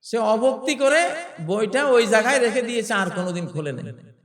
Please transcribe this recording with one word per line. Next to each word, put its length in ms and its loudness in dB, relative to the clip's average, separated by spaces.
সে 160 -6
অভক্তি 580 0
করে 340 2
বইটা 400 0
ওই 220 4
জায়গায় 320 4
রেখে 220 2
দিয়েছে, 320 -2
আর 160 0
কোনোদিন 380 -4
খোলে 240 -6
নাই। 220 -10